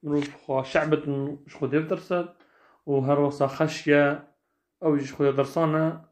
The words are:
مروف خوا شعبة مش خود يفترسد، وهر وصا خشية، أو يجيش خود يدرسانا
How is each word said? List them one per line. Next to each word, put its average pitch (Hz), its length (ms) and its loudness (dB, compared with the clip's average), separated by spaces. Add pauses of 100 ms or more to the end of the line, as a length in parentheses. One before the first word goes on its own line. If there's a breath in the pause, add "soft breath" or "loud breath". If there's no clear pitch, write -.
مروف 147 320 -2
خوا 135 280 -2
شعبة 151 380 0 (440)
مش - 100 -20
خود 131 180 -4
يفترسد، 170 560 -2 (560 soft breath)
وهر 143 340 2
وصا 143 280 0
خشية، 147 800 2 (560)
أو 156 120 2
يجيش 135 180 -4
خود 143 140 2
يدرسانا 156 840 0